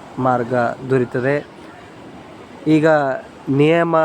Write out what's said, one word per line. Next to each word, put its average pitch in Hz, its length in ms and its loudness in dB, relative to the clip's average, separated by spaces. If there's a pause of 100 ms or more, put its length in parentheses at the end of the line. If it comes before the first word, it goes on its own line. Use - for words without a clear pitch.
(200)
ಮಾರ್ಗ 123 340 -2 (360)
ದೊರೀತದೆ. 131 560 -2 (1200)
ಈಗ 156 200 2 (600)
ನಿಯಮ, 165 560 2